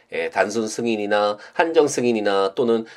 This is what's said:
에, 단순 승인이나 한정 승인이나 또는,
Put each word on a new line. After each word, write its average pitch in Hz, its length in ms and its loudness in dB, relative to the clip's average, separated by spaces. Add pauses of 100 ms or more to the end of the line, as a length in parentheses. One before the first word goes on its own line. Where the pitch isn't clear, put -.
(120)
에, 82 180 -4
단순 107 380 -2
승인이나 104 720 0 (160)
한정 165 340 2
승인이나 104 640 0
또는, 113 300 0 (120)